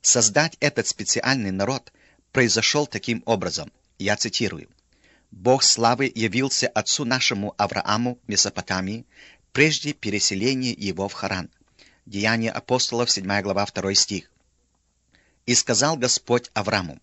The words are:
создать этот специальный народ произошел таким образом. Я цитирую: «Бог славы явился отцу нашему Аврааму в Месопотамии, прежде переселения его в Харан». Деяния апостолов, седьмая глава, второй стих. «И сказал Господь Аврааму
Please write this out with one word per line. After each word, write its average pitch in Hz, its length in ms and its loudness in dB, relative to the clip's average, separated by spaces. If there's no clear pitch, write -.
создать 123 600 2
этот 139 260 0
специальный 113 640 -2
народ 101 420 -4
произошел 127 540 2
таким 110 400 -4
образом. 90 440 -2
Я 104 180 0
цитирую: 95 520 -4
«Бог 127 320 4
славы 120 520 4
явился 117 540 0
отцу - 360 -2
нашему 117 540 -2
Аврааму 110 680 0
в - 60 -18
Месопотамии, 98 760 -2
прежде 147 400 2
переселения 113 800 -2
его 98 360 -4
в - 40 -10
Харан». 95 380 -6
Деяния 110 460 0
апостолов, 120 600 0
седьмая 98 300 -2
глава, 98 220 0
второй 98 300 -4
стих. - 360 0
«И 120 80 2
сказал 131 420 2
Господь 123 560 0
Аврааму 98 500 -4